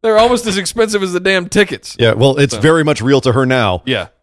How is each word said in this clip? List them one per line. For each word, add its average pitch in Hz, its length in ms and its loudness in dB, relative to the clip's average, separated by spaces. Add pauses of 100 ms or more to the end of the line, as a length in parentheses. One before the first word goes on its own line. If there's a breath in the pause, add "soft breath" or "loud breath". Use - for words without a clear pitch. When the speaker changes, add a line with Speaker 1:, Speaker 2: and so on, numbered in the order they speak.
Speaker 1:
They're 220 160 0
almost 240 300 2
as 190 100 -2
expensive 208 460 -4
as 185 100 -6
the 180 60 -2
damn 180 300 -2
tickets. - 500 -2
Speaker 2:
Yeah, 113 140 4
well, 131 260 2
it's 139 160 2
Speaker 1:
So. 107 60 -8
Speaker 2:
very 156 240 2
much 147 180 -2
real 135 200 2
to 127 100 0
her 131 120 2
now. 117 400 0
Speaker 1:
Yeah. 117 180 -4 (200)